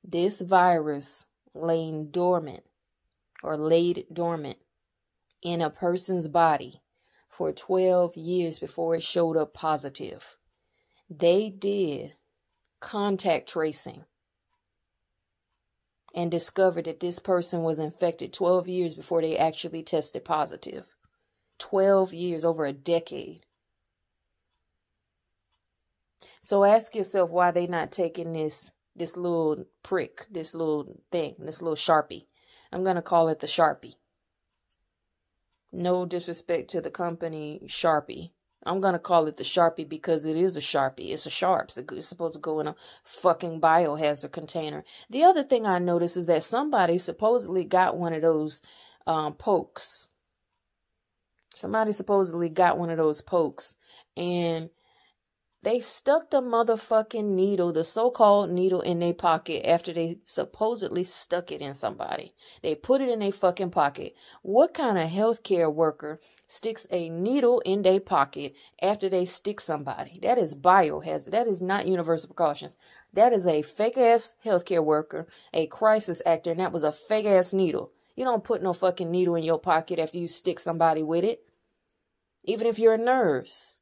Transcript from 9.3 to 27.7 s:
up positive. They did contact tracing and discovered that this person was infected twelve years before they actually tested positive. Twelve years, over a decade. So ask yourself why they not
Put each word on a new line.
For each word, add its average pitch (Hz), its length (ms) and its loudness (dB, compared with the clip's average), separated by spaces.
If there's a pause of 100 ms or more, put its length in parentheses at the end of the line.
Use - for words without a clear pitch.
up 151 160 -2
positive. 151 840 -6 (680)
They 180 420 2
did 196 640 -4 (680)
contact 202 720 -2
tracing 156 560 -6 (2000)
and 175 160 -4
discovered 170 560 0
that 160 140 -10
this 175 200 -6
person 175 420 -2
was 160 180 -2
infected 170 540 -4
twelve 180 340 0
years 180 280 -4
before 165 260 -2
they 160 160 -2
actually 160 440 -2
tested - 440 -4
positive. - 600 -6 (720)
Twelve 190 560 2
years, 170 300 -4
over 160 220 0
a 139 80 -4
decade. 160 720 -4 (3000)
So 202 240 4
ask 220 280 4
yourself 190 380 -2
why 175 200 4
they 175 140 0
not 175 280 -6